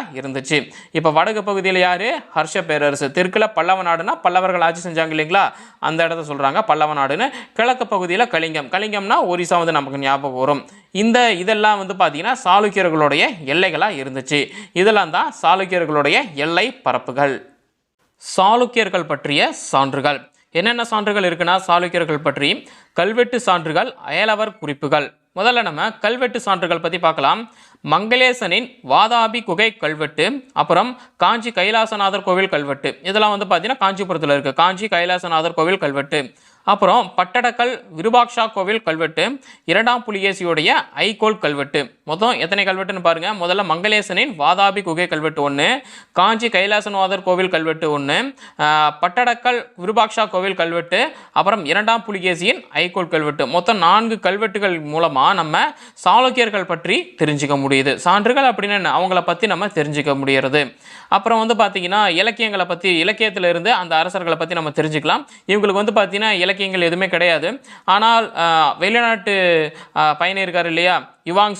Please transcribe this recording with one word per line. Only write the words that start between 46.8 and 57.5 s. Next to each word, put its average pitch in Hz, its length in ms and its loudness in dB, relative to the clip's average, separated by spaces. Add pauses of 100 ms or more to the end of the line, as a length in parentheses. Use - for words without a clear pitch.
கோவில் 185 260 0
கல்வெட்டு 160 500 -2
ஒண்ணு, 175 360 -2 (260)
ஆ, 151 400 2
பட்டடக்கல் 240 640 0 (200)
விருபாக்ஷா 214 440 0
கோவில் 190 240 -2
கல்வெட்டு, 170 580 -2 (200)
அப்புறம் 190 320 2
இரண்டாம் 214 420 0
புலிகேசியின் 185 640 -2
ஐகோல் 180 380 -2
கல்வெட்டு. 151 380 -2
மொத்தம் 180 320 0
நான்கு 208 420 4
கல்வெட்டுகள் 196 640 -2
மூலமா 151 500 2
நம்ம 180 400 0 (300)
சாளுக்கியர்கள் 226 600 2
பற்றி 175 540 -4
தெரிஞ்சுக்க 147 380 0